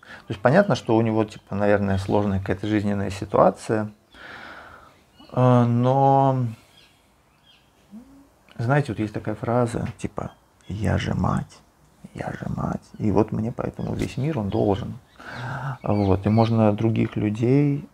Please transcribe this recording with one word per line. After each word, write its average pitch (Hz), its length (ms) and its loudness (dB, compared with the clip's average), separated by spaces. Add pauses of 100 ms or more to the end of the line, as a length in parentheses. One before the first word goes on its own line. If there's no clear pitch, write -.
(260)
То 120 60 -8
есть - 80 -10
понятно, 160 340 4
что 117 220 0
у 113 60 4
него, 110 220 2
типа, - 300 -14
наверное, 101 440 2
сложная 101 420 0
какая-то 98 260 -6
жизненная 101 440 0
ситуация, 110 800 0 (1400)
э, 123 320 4
но, 131 800 2 (2000)
знаете, 131 340 0
вот 95 60 -8
есть 107 160 -4
такая 110 200 -6
фраза, 113 540 -2 (100)
типа, - 340 -8 (360)
«Я 95 300 -2
же - 160 -4
мать, - 460 -2 (540)
я - 180 -8
же - 220 -10
мать, - 300 -6 (140)
и 107 120 -2
вот 104 220 2
мне 110 180 -4
поэтому - 440 -6
весь 107 220 -4
мир, 139 220 -2
он 104 120 -2
должен». 110 480 0 (840)
Вот, 98 440 2
и - 20 2
можно 110 440 4
других 113 440 0
людей, 123 760 0